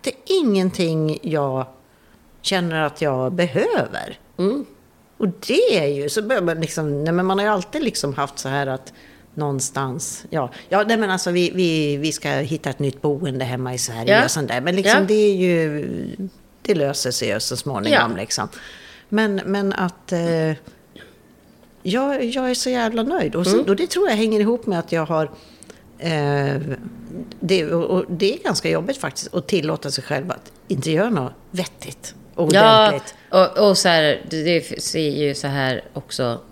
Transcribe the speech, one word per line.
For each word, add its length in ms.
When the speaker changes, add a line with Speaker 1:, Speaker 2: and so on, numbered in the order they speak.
Speaker 1:
Det 80
är 60
ingenting 960
jag 460
känner 400
att 200
jag 320
behöver. 840
Speaker 2:
Mm. 260
Speaker 1:
Och 100
det 320
är 80
ju, 220
så 120
börjar 200
man 200
liksom, 420
nej, 100
men 120
man 140
har 60
ju 60
alltid 320
liksom 300
haft 260
så 100
här 180
att 260
någonstans, 960
ja, 220
ja, 180
nej, 100
men 140
alltså, 200
vi, 220
vi, 440
vi 140
ska 180
hitta 400
ett 100
nytt 220
boende 440
hemma 280
i 40
Sverige 400
Speaker 2:
Ja. 60
Speaker 1:
och 80
sånt 160
där. 140
Men 140
liksom, 240
Speaker 2:
Ja. 80
Speaker 1:
det 60
är 220
ju, 520
det 140
löser 360
sig 180
ju 100
så 180
småningom, 540
Speaker 2:
Ja. 100
Speaker 1:
liksom. 260
Men, 260
men 280
att, 380
eh, 400
jag, 400
jag 260
är 40
så 160
jävla 340
nöjd. 320
Och 120
så, 60
Speaker 2:
Mm. 160
Speaker 1:
och 60
det 120
tror 220
jag 80
hänger 220
ihop 260
med 140
att 120
jag 140
har, 260
eh, 560
det, 260
och, 180
och 260
det 240
är 100
ganska 260
jobbigt 280
faktiskt 360
att 140
tillåta 440
sig 120
själv 280
att 200
inte 240
göra 180
något 240
vettigt 640
och 180
Speaker 2:
Ja, 340
Speaker 1:
ordentligt. 280
Speaker 2:
och, 400
och 80
så 100
här, 420
det, 140
det 400
ser 160
ju 260
så 120
här 360
också 460